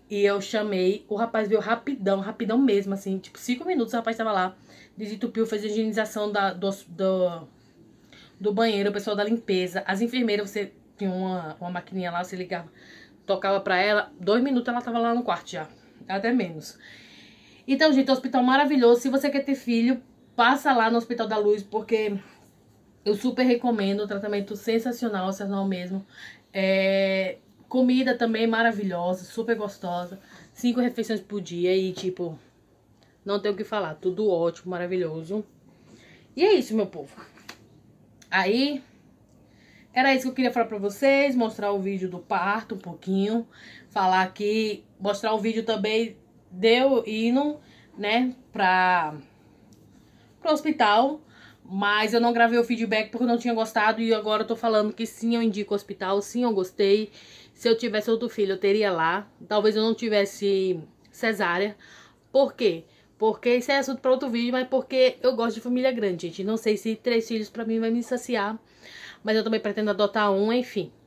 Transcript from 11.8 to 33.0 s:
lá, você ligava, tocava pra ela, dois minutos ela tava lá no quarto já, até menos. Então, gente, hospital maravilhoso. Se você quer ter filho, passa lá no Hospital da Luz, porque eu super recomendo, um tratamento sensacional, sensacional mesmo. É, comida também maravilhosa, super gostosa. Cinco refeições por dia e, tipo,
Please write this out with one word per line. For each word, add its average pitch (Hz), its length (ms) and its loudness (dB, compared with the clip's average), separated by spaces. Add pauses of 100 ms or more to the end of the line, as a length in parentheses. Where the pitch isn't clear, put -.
lá, 175 120 -4
você 185 140 -12
ligava, 175 340 -8 (540)
tocava 196 360 0
pra 185 200 0
ela, 208 400 0
dois 208 220 2
minutos 254 260 0
ela 240 140 -2
tava 233 160 -4
lá 233 160 2
no 240 80 0
quarto 175 280 -4
já, 156 180 -10 (380)
até 196 240 -2
menos. 175 480 -2 (880)
Então, 285 260 4
gente, 269 180 4
hospital 262 320 0
maravilhoso. 254 580 6
Se 269 80 -2
você 277 220 2
quer 277 140 -2
ter 277 100 -2
filho, 240 480 0 (320)
passa 269 380 4
lá 226 180 4
no 233 80 2
Hospital 233 300 -4
da 214 100 -2
Luz, 208 240 2
porque 208 560 -2 (840)
eu 208 100 0
super 247 300 0
recomendo, 220 580 2
um 208 40 -4
tratamento 202 500 -6
sensacional, 226 760 -2
sensacional 196 340 -4
mesmo. 185 380 -6 (480)
É, 190 880 0 (300)
comida 254 480 2
também 226 320 0
maravilhosa, 190 760 0
super 226 300 -4
gostosa. 180 640 -6 (340)
Cinco 247 280 0
refeições 226 400 -2
por 202 200 -10
dia 175 360 0
e, 190 160 0
tipo, 180 440 -6 (880)